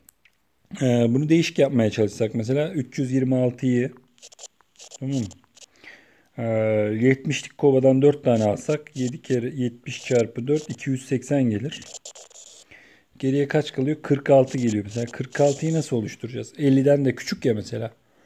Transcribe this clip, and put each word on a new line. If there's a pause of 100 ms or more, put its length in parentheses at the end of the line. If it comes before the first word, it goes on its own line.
(840)
Ee,
bunu
değişik
yapmaya
çalışsak
mesela
üç
yüz
yirmi
altıyı, (1080)
tamam
mı? (1120)
Ee, (560)
yetmişlik
kovadan
dört
tane
alsak
yedi
kere
yetmiş
çarpı
dört,
iki
yüz
seksen
gelir. (1400)
Geriye
kaç
kalıyor?
Kırk
altı
geliyor
mesela.
Kırk
altıyı
nasıl
oluşturacağız?
Elliden
de
küçük
ya
mesela. (340)